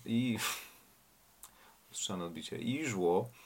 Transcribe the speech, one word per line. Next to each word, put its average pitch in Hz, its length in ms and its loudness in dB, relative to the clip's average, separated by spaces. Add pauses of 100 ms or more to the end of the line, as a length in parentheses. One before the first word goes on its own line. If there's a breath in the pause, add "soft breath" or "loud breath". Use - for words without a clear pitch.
i 117 340 2 (760 loud breath)
<laughs> - 800 -20
słyszane 92 320 -4
odbicie. 85 340 -8
I 135 280 -2
żło-, 95 420 4 (180 loud breath)